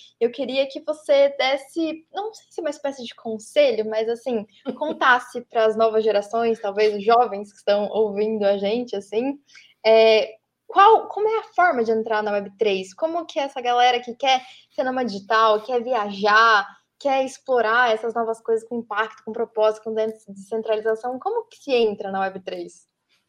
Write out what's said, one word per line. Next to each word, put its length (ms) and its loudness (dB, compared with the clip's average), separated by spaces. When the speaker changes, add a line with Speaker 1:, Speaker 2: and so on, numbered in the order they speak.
Speaker 1:
Eu 100 0
queria 380 -4
que 140 -14
você 480 0
desse, 840 -4
não 200 -8
sei 180 -20
se 100 -12
é 20 -8
uma 80 -4
espécie 340 -10
de 100 -16
conselho, 720 -2
mas, 200 -4
assim, 380 -6
Speaker 2:
<laughs> 140 -10
Speaker 1:
contasse 680 2
para 180 0
as 120 2
novas 280 2
gerações, 560 0
talvez 340 0
os 100 -8
jovens 460 2
que 80 -20
estão 300 0
ouvindo 560 -2
a 120 2
gente, 380 -4
assim, 460 -6
é, 520 6
qual, 420 6
como 200 -4
é 120 -2
a 140 -16
forma 280 2
de 80 0
entrar 320 -2
na 100 -4
web 260 -4
três? 360 -4
Como 320 -4
que 140 -6
essa 200 -6
galera 400 2
que 140 -12
quer 280 0
ser 140 -4
nômade 280 -4
digital, 500 2
quer 200 -4
viajar, 840 2
quer 260 -2
explorar 680 0
essas 220 -4
novas 260 -4
coisas 260 -4
com 140 -8
impacto, 440 -8
com 80 -12
propósito, 520 -2
com 100 -8
descentralização, 1200 -6
como 300 -6
que 100 -20
se 140 -6
entra 380 -2
na 100 -4
web 200 -6
três? 460 -14